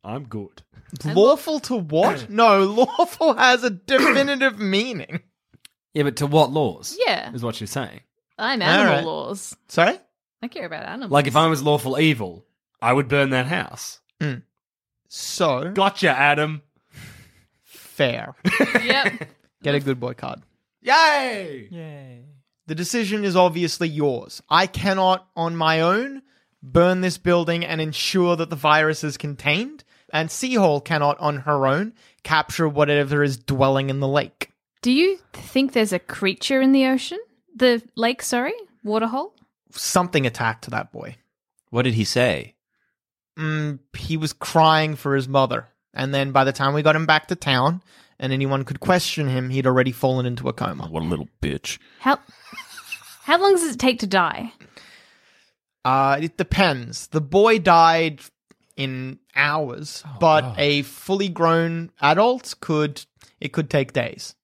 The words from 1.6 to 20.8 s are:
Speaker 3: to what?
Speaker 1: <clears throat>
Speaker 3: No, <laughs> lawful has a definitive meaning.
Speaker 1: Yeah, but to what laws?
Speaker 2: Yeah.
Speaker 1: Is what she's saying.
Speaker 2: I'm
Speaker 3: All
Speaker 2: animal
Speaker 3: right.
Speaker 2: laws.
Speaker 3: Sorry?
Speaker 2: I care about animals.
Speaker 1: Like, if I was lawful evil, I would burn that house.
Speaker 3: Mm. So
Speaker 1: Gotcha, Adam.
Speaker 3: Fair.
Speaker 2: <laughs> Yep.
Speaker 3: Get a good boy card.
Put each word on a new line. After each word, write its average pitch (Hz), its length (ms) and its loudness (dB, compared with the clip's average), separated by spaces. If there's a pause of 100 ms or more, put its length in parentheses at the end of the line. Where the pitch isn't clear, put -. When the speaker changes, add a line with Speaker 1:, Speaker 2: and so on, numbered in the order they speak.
Speaker 3:
to - 160 -6
what? 196 500 0
Speaker 1:
<clears throat> - 40 -16
Speaker 3:
No, 208 340 6
<laughs> 214 340 2
lawful 330 360 2
has 247 280 4
a 247 80 0
definitive 269 880 2
meaning. 202 640 -4 (720)
Speaker 1:
Yeah, 147 120 0
but 139 120 -2
to 143 100 -2
what 143 240 4
laws? 143 540 -4
Speaker 2:
Yeah. - 300 -2
Speaker 1:
Is 120 80 -8
what 117 140 -6
she's 104 140 -10
saying. 127 300 -10 (380)
Speaker 2:
I'm 226 240 -4
Speaker 3:
All 175 60 2
Speaker 2:
animal 180 260 4
Speaker 3:
right. 143 100 -2
Speaker 2:
laws. 160 500 -8 (140)
Speaker 3:
Sorry? 185 300 2 (440)
Speaker 2:
I 240 60 -10
care 277 160 -12
about 160 220 -12
animals. 220 260 -8
Speaker 1:
Like, 139 140 4
if 131 100 0
I 160 120 4
was 151 140 0
lawful 143 380 0
evil, 113 460 0 (340)
I 117 120 2
would 135 160 2
burn 139 220 2
that 127 160 0
house. - 540 -8 (200)
Speaker 3:
Mm. 143 220 -6 (640)
So 156 640 -4
Speaker 1:
Gotcha, 196 380 0
Adam. 147 520 2 (1000)
Speaker 3:
Fair. 120 760 -4
Speaker 2:
<laughs> - 40 -20 (380)
Yep. 247 460 -2 (340)
Speaker 3:
Get 143 120 -2
a 143 60 0
good 135 200 -4
boy 123 140 -8
card. - 260 -12 (400)